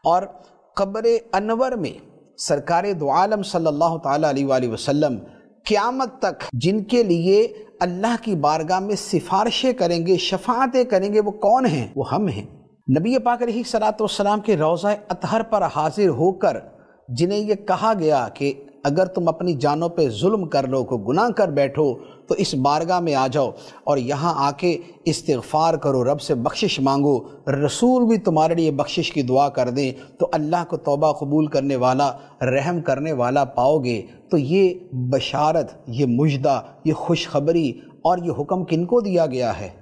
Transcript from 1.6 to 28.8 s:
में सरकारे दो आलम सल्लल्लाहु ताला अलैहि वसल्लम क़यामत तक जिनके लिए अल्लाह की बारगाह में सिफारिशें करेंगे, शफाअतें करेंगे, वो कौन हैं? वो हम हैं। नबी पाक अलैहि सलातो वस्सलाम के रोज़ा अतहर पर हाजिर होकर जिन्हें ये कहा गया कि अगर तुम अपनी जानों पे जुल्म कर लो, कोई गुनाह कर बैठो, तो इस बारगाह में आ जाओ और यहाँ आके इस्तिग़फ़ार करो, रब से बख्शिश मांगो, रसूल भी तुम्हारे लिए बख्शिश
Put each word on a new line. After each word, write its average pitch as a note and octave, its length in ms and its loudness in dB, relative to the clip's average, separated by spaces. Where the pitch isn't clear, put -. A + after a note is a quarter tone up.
में D3+ 180 -6
सरकारे E3+ 560 0
दो D3+ 160 -2
आलम G3+ 320 2
सल्लल्लाहु E3 560 0
ताला D3+ 300 0
अलैहि C3+ 400 0
वसल्लम C#3 460 0
क़यामत B3 560 0
तक - 340 -4
जिनके G#3 460 0
लिए F#3 360 4
अल्लाह F#3+ 340 -2
की G#3+ 200 -4
बारगाह D#3+ 440 0
में G3+ 160 -4
सिफारिशें A3 760 0
करेंगे, E3+ 440 2
शफाअतें B3 680 0
करेंगे, G#3 340 2
वो G#3 120 0
कौन A3+ 340 2
हैं? C3+ 300 -2
वो C3+ 80 -2
हम F#3+ 240 -2
हैं। G#2 180 -6
नबी F#3+ 320 2
पाक A#3+ 220 0
अलैहि A#3 220 -2
सलातो G#3+ 400 0
वस्सलाम G3+ 360 0
के G#3 160 2
रोज़ा E3 360 2
अतहर A3 340 -2
पर G#3 180 0
हाजिर D#3+ 380 0
होकर D#3+ 520 0
जिन्हें F3 280 0
ये G#3 160 0
कहा G3+ 300 0
गया D3+ 320 2
कि C#3 180 -2
अगर E3 200 2
तुम F3+ 200 -2
अपनी E3 300 0
जानों D3 320 0
पे E3 200 0
जुल्म F3 380 0
कर C#3 220 0
लो, C3 160 0
कोई B2 140 -4
गुनाह D#3 320 0
कर F#3+ 200 0
बैठो, C#3 420 0
तो - 60 0
इस F#3+ 220 -2
बारगाह D#3 440 0
में D#3+ 140 0
आ C3 140 2
जाओ C3 260 0
और C#3+ 120 2
यहाँ C#3+ 400 -2
आके D3 320 0
इस्तिग़फ़ार D#3 680 0
करो, C3+ 260 0
रब C#3+ 160 0
से D3+ 180 -2
बख्शिश C3 440 -2
मांगो, C#3 680 0
रसूल A#3 560 2
भी A3 140 2
तुम्हारे D#3+ 360 2
लिए D#3+ 180 2
बख्शिश C#3+ 380 -2